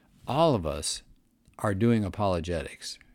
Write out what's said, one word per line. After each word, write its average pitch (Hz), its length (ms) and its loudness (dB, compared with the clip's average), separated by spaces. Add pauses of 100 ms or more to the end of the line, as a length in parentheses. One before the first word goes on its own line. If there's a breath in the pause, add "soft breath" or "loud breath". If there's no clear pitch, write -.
(280 soft breath)
All 156 260 4
of 92 120 0
us 73 360 -4 (580)
are 107 140 0
doing 113 300 4
apologetics. 90 960 -4 (160)